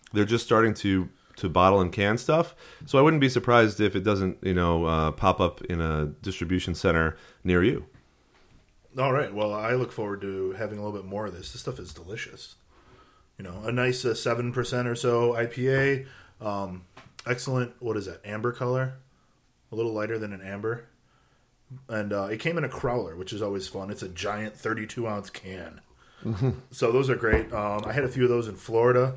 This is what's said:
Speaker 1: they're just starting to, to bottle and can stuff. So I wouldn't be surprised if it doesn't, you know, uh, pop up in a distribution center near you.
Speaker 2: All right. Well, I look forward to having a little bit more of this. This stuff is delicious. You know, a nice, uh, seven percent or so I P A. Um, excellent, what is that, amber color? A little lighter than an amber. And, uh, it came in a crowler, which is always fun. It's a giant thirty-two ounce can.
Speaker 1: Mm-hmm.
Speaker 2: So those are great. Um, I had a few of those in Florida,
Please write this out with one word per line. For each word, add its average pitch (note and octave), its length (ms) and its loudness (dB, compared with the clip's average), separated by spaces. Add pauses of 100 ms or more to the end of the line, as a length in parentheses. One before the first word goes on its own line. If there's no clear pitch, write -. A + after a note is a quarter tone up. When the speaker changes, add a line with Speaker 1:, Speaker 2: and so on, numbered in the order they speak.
(120)
Speaker 1:
they're G#2 140 4
just A2+ 200 2
starting A2+ 280 4
to, F#2+ 340 2 (300)
to G2+ 100 -4
bottle F2+ 320 6
and F2 140 0
can G#2 240 2
stuff. D#3+ 360 2 (320)
So C#3 140 4
I - 20 10
wouldn't D#3 200 6
be C3+ 80 4
surprised A#2 500 4
if G#2 160 2
it F#2+ 80 0
doesn't, G2 400 2
you F#2 100 0
know, E2+ 320 4
uh, D#2+ 260 2
pop F#2 280 2
up F2 260 0
in F2 140 2
a D#2 280 0 (140)
distribution F2+ 540 -2
center E2 400 4 (300)
near F2 180 4
you. B2 220 2 (1120)
Speaker 2:
All C3 160 2
right. C3+ 200 0
Well, G#2 200 0
I A2 220 0
look B2+ 180 -2
forward G2+ 280 -4
to F#2+ 300 -4
having G#2 260 -6
a G#2 60 -8
little G#2 160 -6
bit F#2 100 -12
more G2+ 180 -6
of F#2 60 -10
this. F2 200 -14
This B2 80 -14
stuff - 180 -8
is F2 140 -14
delicious. - 640 -14 (840)
You F#2+ 80 -16
know, F2+ 180 -12
a A2+ 80 -4
nice, B2 320 0
uh, A#2 100 2
seven A#2+ 380 -2
percent B2 380 -2
or A#2+ 60 -2
so A#2+ 380 2
I A#2 120 0
P B2 240 -2
A. C3+ 360 2 (360)
Um, G2 420 -6 (420)
excellent, B2 540 -2
what A2+ 160 -4
is G2 120 -4
that, F#2 180 -14
amber G#2+ 260 -4
color? C3 440 -2 (760)
A A2+ 40 -10
little A2+ 180 -2
lighter G#2+ 260 -4
than G#2 140 -8
an F#2+ 80 -14
amber. G#2 440 -6 (1000)
And, G#2+ 240 -4
uh, G2+ 140 -2
it A2 160 -6
came E3+ 160 -2
in D3+ 80 -2
a B2+ 40 -4
crowler, A#2+ 480 -4
which F#2 140 -10
is G#2 100 -6
always G2 280 -4
fun. G2 200 -8
It's G2+ 140 -10
a F#2+ 60 -10
giant G#2 480 -6
thirty-two A2+ 500 -6
ounce G#2 220 -6
can. F#2 500 -14 (460)
Speaker 1:
Mm-hmm. A2+ 240 0 (220)
Speaker 2:
So A#2 200 0
those C3 180 4
are B2 60 2
great. A2 380 2
Um, G#2 320 -2
I G#2+ 80 -6
had C#3 100 0
a B2 60 -2
few B2+ 140 0
of B2 60 6
those A#2+ 200 2
in G2 60 -10
Florida, B2 600 4